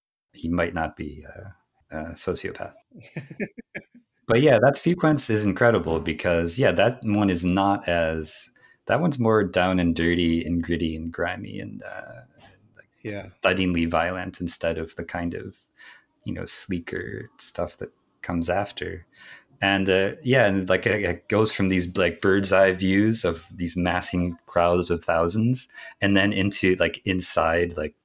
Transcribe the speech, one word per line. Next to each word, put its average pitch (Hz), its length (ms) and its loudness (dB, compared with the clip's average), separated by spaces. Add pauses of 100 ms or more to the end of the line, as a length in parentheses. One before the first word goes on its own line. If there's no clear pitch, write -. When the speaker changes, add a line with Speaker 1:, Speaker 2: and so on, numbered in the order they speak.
(320)
Speaker 1:
he - 160 -10
might 85 260 0
not 80 220 -4
be 73 280 -12
a, - 720 -18
a 78 160 -8
sociopath. - 640 -8 (180)
Speaker 2:
<laughs> - 220 -20 (1120)
Speaker 1:
But 120 160 4
yeah, 135 200 6
that 139 140 4
sequence 165 520 0
is 107 160 0
incredible 95 540 2
because, 85 580 -2
yeah, 120 140 2
that 101 320 2
one 104 280 2
is 87 140 0
not 98 440 0
as, 80 600 -2 (380)
that 131 140 0
one's 156 180 0
more 110 240 4
down 92 380 2
and 85 160 2
dirty 85 480 2
and 85 180 -2
gritty 85 320 -2
and 80 180 -10
grimy 92 460 -8
and, 101 240 -14
uh, - 380 -16 (560)
like, - 100 -20 (160)
Speaker 2:
Yeah. 101 280 -10 (120)
Speaker 1:
thuddingly 92 440 2
violent 87 540 -2
instead 85 380 -4
of 82 160 -8
the - 80 -10
kind 87 320 -6
of, - 240 -12 (680)
you - 80 -8
know, 87 120 -8
sleeker - 840 -8 (100)
stuff - 400 -8
that - 120 -12 (320)
comes 85 260 -4
after. 87 560 -4 (560)
And, 98 280 2
uh, 95 240 4 (100)
yeah, 123 240 4
and, 98 220 0
like, 92 180 2
it, 101 160 0
it 87 260 -4
goes 107 220 2
from 95 180 0
these, 90 280 0
like, 87 240 0
bird's 98 320 2
eye 95 200 6
views 98 520 2
of 85 180 -2 (100)
these 85 240 -6
massing 87 720 0
crowds 87 440 2
of 82 140 -4
thousands, 101 640 0 (340)
and 101 160 4
then 101 160 4
into, 95 440 2
like, 85 280 -2
inside, 85 720 0
like, 76 280 -6